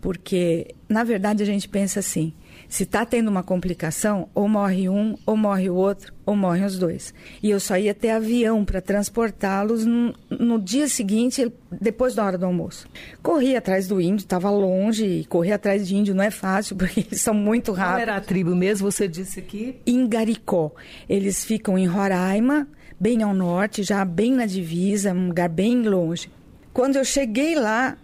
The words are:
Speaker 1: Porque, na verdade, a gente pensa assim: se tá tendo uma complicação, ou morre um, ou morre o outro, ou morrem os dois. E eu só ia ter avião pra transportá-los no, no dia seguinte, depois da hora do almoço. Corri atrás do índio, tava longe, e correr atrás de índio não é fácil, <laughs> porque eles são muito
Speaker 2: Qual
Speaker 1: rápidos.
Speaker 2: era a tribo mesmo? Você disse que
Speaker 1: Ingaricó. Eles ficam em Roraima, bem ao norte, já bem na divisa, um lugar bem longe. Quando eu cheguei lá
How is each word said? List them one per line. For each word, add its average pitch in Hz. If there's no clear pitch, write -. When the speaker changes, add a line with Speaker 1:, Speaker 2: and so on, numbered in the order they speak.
Speaker 1:
Porque, 175
na 220
verdade, 208
a 208
gente 202
pensa 196
assim: 160
se -
tá 208
tendo 233
uma 190
complicação, 180
ou 202
morre 196
um, 208
ou 220
morre 196
o 175
outro, 196
ou 208
morrem 185
os 190
dois. 180
E 214
eu 202
só 190
ia 202
ter 226
avião 220
pra 185
transportá-los 208
no, 233
no 233
dia 226
seguinte, 240
depois 233
da 220
hora 185
do 185
almoço. 180
Corri 269
atrás 190
do 190
índio, 185
tava 185
longe, 202
e 170
correr 170
atrás 202
de 190
índio 202
não 190
é 214
fácil, 196
<laughs> -
porque 185
eles 185
são 226
muito 214
Speaker 2:
Qual 180
Speaker 1:
rápidos. 190
Speaker 2:
era 220
a 196
tribo 180
mesmo? 196
Você 196
disse 185
que 226
Speaker 1:
Ingaricó. 226
Eles 196
ficam 214
em 190
Roraima, 196
bem 220
ao 208
norte, 185
já 196
bem 196
na 247
divisa, 190
um 180
lugar 175
bem 208
longe. 175
Quando 269
eu 269
cheguei 277
lá 247